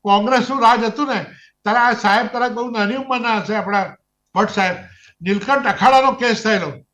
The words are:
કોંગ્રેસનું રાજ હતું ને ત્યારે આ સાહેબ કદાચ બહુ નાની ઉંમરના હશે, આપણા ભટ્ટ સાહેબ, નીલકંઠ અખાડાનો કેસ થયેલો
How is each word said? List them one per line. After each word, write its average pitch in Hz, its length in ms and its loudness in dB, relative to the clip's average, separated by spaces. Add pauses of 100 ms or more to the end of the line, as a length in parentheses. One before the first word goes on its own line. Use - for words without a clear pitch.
કોંગ્રેસનું 240 600 0
રાજ 233 220 4
હતું 247 240 -4
ને 214 160 -4 (380)
ત્યારે 220 160 0
આ 240 140 4
સાહેબ 220 340 0
કદાચ 247 260 -4
બહુ 240 180 -6
નાની 220 260 -2
ઉંમરના 247 380 -4
હશે, 208 200 -4
આપણા 196 420 -4 (380)
ભટ્ટ 190 160 0
સાહેબ, 185 260 -2 (460)
નીલકંઠ 208 440 -2
અખાડાનો 262 460 4
કેસ 233 300 -2
થયેલો 190 280 0 (240)